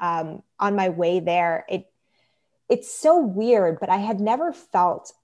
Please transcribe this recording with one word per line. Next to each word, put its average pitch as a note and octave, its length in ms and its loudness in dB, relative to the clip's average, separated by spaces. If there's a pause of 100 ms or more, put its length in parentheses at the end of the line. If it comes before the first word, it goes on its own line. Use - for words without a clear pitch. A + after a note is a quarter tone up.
um, E3 420 -6 (160)
on G3+ 160 0
my F#3+ 140 2
way F3 320 0
there, E3+ 480 0
it, - 180 -6 (840)
it's - 240 -2
so E4+ 280 4
weird, G3+ 580 2
but F#3 100 -4
I F#3 100 2
had G3+ 200 -4
never C4 340 0
felt - 600 -2 (120)